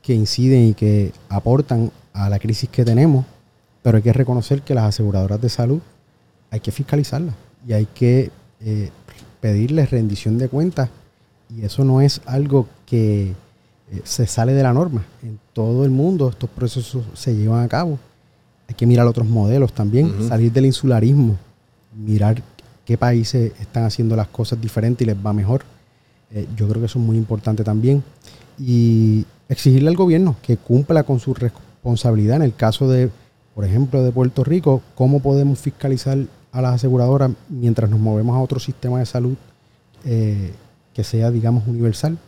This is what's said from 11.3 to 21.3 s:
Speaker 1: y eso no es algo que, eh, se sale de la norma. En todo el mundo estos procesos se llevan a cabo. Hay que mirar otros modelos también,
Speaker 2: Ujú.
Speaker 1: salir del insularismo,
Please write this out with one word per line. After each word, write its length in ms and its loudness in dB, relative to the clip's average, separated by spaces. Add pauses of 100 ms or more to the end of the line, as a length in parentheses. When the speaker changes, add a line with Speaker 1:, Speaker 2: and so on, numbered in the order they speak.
Speaker 1:
y 80 -10
eso 200 -2
no 180 4
es 240 2
algo 420 0 (200)
que, 460 0 (580)
eh, 140 -10
se 200 -2
sale 280 -2
de 100 2
la 100 2
norma. 320 -2 (160)
En 180 -14 (140)
todo 320 -2
el 60 2
mundo 380 0
estos 200 -8
procesos 540 -6 (100)
se 220 -4
llevan 280 0
a 40 -2
cabo. 320 -4 (680)
Hay 80 -12
que 100 -2
mirar 220 6
otros 200 0
modelos 460 2
también, 340 0
Speaker 2:
Ujú. 220 -2
Speaker 1:
salir 220 2
del 140 2
insularismo, 720 2 (560)